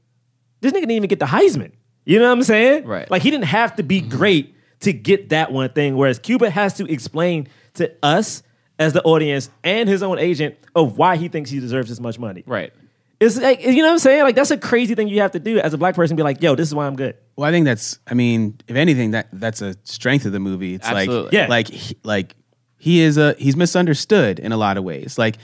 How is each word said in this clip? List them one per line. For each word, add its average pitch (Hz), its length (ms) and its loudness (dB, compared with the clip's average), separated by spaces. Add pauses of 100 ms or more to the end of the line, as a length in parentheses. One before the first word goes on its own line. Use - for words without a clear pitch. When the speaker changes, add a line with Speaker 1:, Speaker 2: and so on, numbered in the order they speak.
(640)
Speaker 1:
this 262 100 0
nigga 392 80 -2
didn't 269 120 -4
even 208 160 -2
get 196 120 0
the 147 60 0
Heisman. 190 460 2 (320)
You 196 140 4
know 240 80 6
what 247 60 4
I'm 247 100 2
saying? 254 440 4
Speaker 2:
Right. 101 240 -8
Speaker 1:
Like, 180 120 0
he 226 80 2
didn't 285 140 -2
have 202 320 0
to 214 60 -4
be 180 180 0
Speaker 3:
Mm-hmm. 123 160 -10
Speaker 1:
great 170 380 2 (260)
to 208 120 0
get 160 360 0
that 156 240 -2
one 131 180 -2
thing. 143 260 -2
Whereas 131 220 2
Cuba 240 320 0
has 196 240 -2
to - 160 -8
explain 160 560 -4 (280)
to 170 180 -4 (100)
us 165 400 0 (360)
as 156 160 0
the 180 80 2
audience 156 480 2 (120)
and 202 260 -2
his 196 140 0
own 190 160 -2
agent 151 380 -2 (180)
of 139 240 2
why 175 180 4
he 170 120 -4
thinks 147 220 -8
he 139 100 -6
deserves 123 300 -4
this 113 100 -12
much 117 180 -8
money. 101 280 -12
Speaker 2:
Right. 104 260 -8 (480)
Speaker 1:
It's 214 160 4
like, 254 260 2
you 254 140 2
know 311 120 6
what 330 40 6
I'm 330 60 4
saying? 277 240 6
Like, 262 120 4
that's 269 160 2
a 294 60 2
crazy 233 380 -2
thing 214 140 -2
you 202 120 0
have 196 120 0
to 180 60 -8
do 220 200 -2
as 156 160 0
a 147 40 -6
black 180 160 0
person, 170 220 0
be 151 60 0
like, 143 200 -2
"Yo, 156 120 4
this 160 120 0
is 147 80 -6
why 147 120 -2
I'm 139 100 -6
good." 127 200 -8 (200)
Speaker 3:
Well, 147 100 -4
I 160 60 2
think 170 140 4
that's, - 400 -4
I 120 80 -6
mean, 117 420 0 (100)
if 120 100 -8
anything, 135 340 2
that, 110 200 -4
that's 107 300 -8
a 98 140 -8 (100)
strength 131 400 -2
of 104 80 -4
the 101 80 -6
movie. 92 360 -6
It's 95 120 -12
Speaker 2:
Absolutely. 104 360 -2
Speaker 3:
like, - 100 -4
Speaker 1:
Yeah. 196 140 2
Speaker 3:
like, 117 200 0
he, - 340 -14
like, 104 320 -6 (440)
he 165 240 2
is 151 160 4
a, 147 200 4
he's 135 200 0
misunderstood 170 800 0
in 110 140 -6
a 113 40 -2
lot 101 220 0
of 95 60 -6
ways. 76 340 -10
Like, 110 260 0